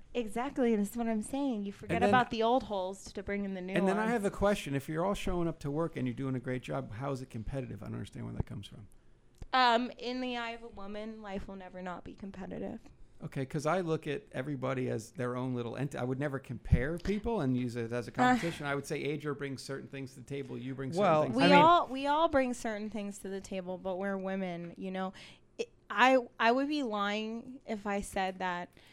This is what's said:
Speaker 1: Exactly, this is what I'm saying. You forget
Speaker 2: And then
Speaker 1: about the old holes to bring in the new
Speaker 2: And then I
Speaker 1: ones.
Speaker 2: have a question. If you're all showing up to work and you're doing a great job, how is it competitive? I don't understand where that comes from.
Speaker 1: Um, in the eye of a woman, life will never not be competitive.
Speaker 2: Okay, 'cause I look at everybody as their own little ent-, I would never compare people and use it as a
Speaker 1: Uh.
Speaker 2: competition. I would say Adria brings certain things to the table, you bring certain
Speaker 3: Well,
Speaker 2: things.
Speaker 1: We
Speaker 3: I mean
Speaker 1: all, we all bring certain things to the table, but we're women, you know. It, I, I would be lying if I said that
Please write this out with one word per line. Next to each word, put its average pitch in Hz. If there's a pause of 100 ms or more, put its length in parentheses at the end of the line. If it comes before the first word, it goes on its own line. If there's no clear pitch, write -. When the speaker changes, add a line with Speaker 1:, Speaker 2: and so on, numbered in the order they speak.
(140)
Speaker 1:
Exactly, 240
this 202
is 233
what 233
I'm 220
saying. 262
You 196
forget -
Speaker 2:
And 233
then 240
Speaker 1:
about 247
the 220
old 240
holes 196
to 202
bring 202
in 196
the 185
new 185
Speaker 2:
And 190
then 185
I 214
Speaker 1:
ones. 220
Speaker 2:
have 226
a 196
question. 196
If 135
you're 160
all 202
showing 180
up 160
to 147
work 160
and 127
you're 123
doing 131
a 127
great 127
job, 135
how 131
is 131
it 131
competitive? 113
I 117
don't 113
understand 113
where 113
that -
comes -
from. - (680)
Speaker 1:
Um, 247
in 247
the 254
eye 233
of 233
a 233
woman, 208
life 196
will 196
never 185
not 180
be -
competitive. 190 (440)
Speaker 2:
Okay, 139
'cause 143
I 170
look 160
at 143 (100)
everybody 131
as 117
their 123
own 127
little 117
ent-, 135
I 127
would 127
never 135
compare 123
people 208
and 131
use 123
it 113
as 120
a 120
Speaker 1:
Uh. -
Speaker 2:
competition. 220
I 143
would 139
say 143
Adria 147
brings 139
certain 139
things 135
to 135
the 117
table, 131
you 127
bring 135
certain 180
Speaker 3:
Well, 160
Speaker 2:
things. 143
Speaker 1:
We 269
Speaker 3:
I -
mean 285
Speaker 1:
all, 320
we 269
all 302
bring 262
certain 214
things 202
to 190
the 190
table, 185
but 180
we're 196
women, 185
you 190
know. 190 (440)
It, - (200)
I, 254 (220)
I 233
would 269
be 294
lying 220
if 208
I 202
said 190
that 180 (240)